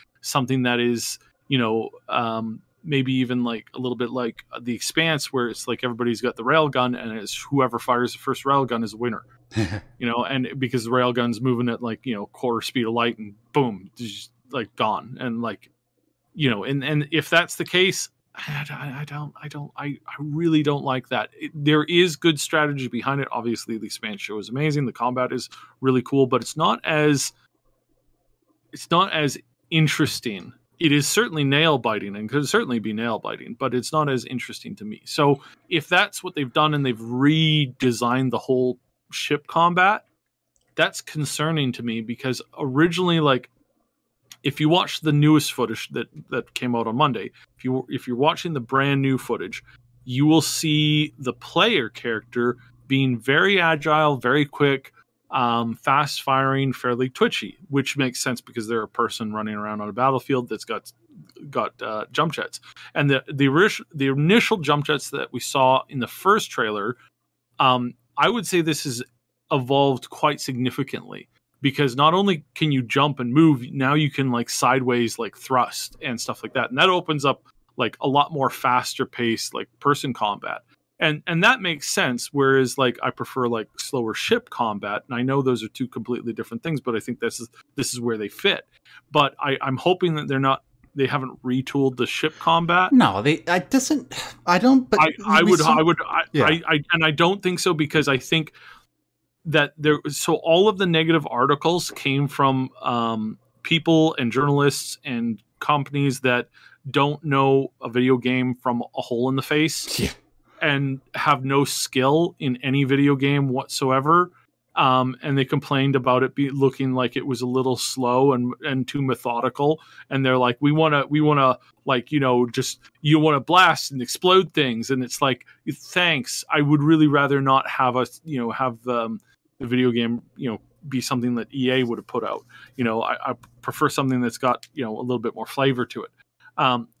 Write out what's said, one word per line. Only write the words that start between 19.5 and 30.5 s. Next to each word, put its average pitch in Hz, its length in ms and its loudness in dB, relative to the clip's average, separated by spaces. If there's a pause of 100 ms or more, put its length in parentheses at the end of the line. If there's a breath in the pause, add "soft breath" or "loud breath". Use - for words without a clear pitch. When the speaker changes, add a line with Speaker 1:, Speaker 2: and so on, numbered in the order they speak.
Speaker 1:
I, 139 220 -8 (100)
I - 100 -16
really 156 460 0
don't 143 220 0
like 131 240 -2
that. 113 240 -2
It, 151 200 -12
there 147 300 4
is 170 320 4
good 160 240 2
strategy 147 480 0
behind 127 320 -2
it. 135 100 -2
Obviously, 117 480 -4
the 107 80 -10
Expanse 104 360 -10
show 107 180 -8
is 98 80 -10
amazing. 143 380 0
The 110 80 -4
combat 127 400 -2
is 123 160 -6 (320 loud breath)
really 127 200 2
cool, 135 260 2
but 127 140 0
it's - 140 -12
not 180 300 0
as, 151 480 2 (1400)
it's - 180 -14
not 180 220 2
as 151 260 -2 (320)
interesting. 143 840 0 (260)